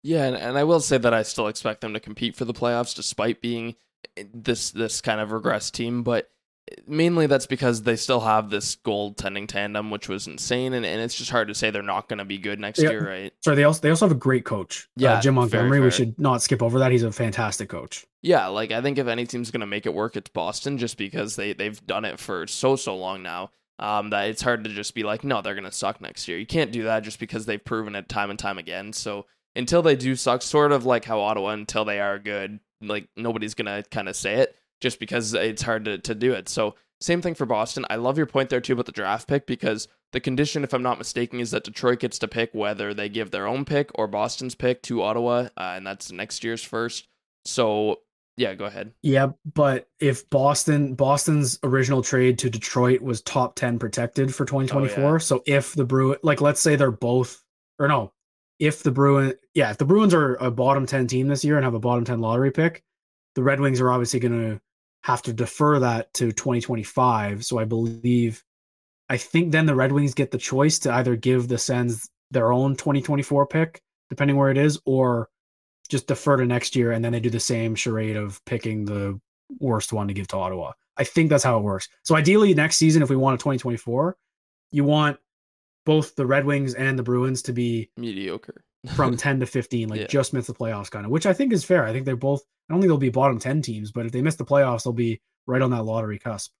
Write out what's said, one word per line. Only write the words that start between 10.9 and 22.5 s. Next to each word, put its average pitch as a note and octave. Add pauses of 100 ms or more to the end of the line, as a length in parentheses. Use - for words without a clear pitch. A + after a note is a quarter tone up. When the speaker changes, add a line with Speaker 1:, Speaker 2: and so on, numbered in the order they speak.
Speaker 1:
it's A#2
just A#2+
hard A2+
to G#2+
say A2
they're G2+
not G2+
gonna G#2
be G2
good G2+
next G#2
Speaker 2:
Yeah. D#3
Speaker 1:
year, G#2
right? F#2+ (100)
Speaker 2:
Sorry, D3
they C#3+
also, D#3
they D3
also E3
have E3+
a B2+
great B2+
coach, -
uh, B2
Speaker 1:
Yeah, A#2+
Speaker 2:
Jim C3+
Speaker 1:
very B2+
Speaker 2:
Montgomery. A#2+
We C3
Speaker 1:
fair. B2
Speaker 2:
should A#2
not C3
skip A#2+
over A#2
that. C3
He's A#2+
a A2+
fantastic G#2+
coach. - (160)
Speaker 1:
Yeah, D3
like, G#2
I A2+
think C3+
if C3
any A#2+
team's A#2+
gonna A2+
make G2+
it F2+
work, G#2+
it's G2+
Boston, G#2+
just A#2
because G#2
they, G#2
they've G#2
done G2
it -
for F2+
so, C3+